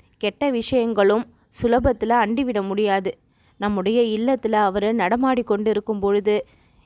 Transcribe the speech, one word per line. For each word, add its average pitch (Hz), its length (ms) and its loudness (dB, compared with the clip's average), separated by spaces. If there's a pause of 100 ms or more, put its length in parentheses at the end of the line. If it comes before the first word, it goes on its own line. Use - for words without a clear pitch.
(180)
கெட்ட 214 320 -4
விஷயங்களும் 226 760 2 (360)
சுலபத்துல 240 480 0
அண்டிவிட 226 580 0
முடியாது. 196 500 -2 (400)
நம்முடைய 208 440 0
இல்லத்துல 233 500 0
அவரு 208 420 0
நடமாடி 240 500 0
கொண்டிருக்கும் 208 560 -2
பொழுது 202 460 0 (400)